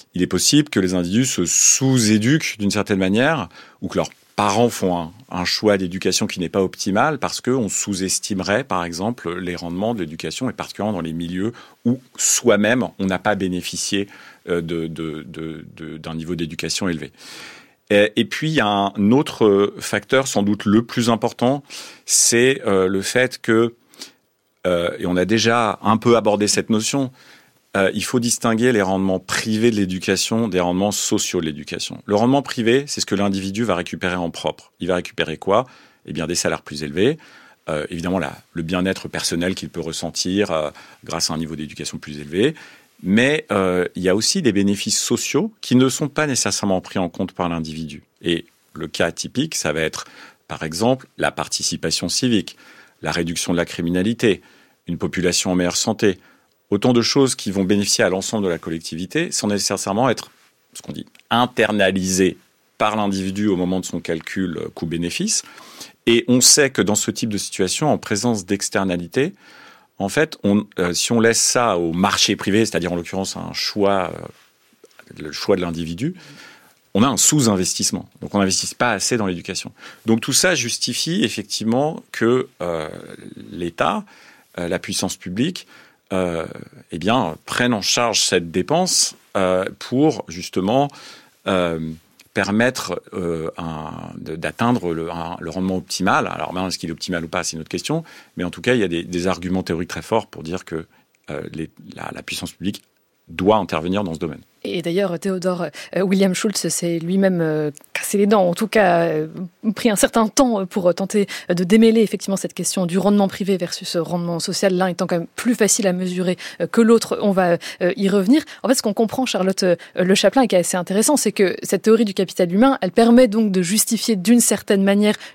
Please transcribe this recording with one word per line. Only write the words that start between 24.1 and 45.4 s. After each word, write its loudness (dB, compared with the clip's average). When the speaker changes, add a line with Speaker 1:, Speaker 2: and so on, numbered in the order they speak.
Speaker 1:
euh, 0
et -4
on 0
a 2
déjà 2
un 4
peu 4
abordé 4
cette 0
notion, 0
euh, 4
il -4
faut 0
distinguer 2
les 4
rendements 0
privés 0
de 0
l'éducation 0
des 0
rendements 2
sociaux -2
de -2
l'éducation. -8
Le 0
rendement 4
privé, 2
c'est -6
ce -2
que -4
l'individu -2
va 0
récupérer -4
en -4
propre. -8
Il -6
va 2
récupérer -4
quoi ? 0
Eh -10
bien, -4
des -2
salaires -2
plus -12
élevés, 0
euh, -4
évidemment -2
la, -4
le -6
bien-être -2
personnel -2
qu'il -10
peut -10
ressentir, -2
euh, -2
grâce -4
à -4
un -4
niveau -6
d'éducation -10
plus -12
élevé, 0
mais, 2
euh, 2
il -6
y 2
a 4
aussi 0
des 4
bénéfices 0
sociaux -2